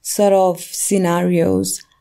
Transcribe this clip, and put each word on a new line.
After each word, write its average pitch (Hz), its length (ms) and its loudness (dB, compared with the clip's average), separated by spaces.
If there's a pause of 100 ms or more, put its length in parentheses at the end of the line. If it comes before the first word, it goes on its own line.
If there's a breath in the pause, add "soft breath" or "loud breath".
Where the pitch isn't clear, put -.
sort 202 300 0
of 185 280 2
scenarios. 180 1200 -2 (160 soft breath)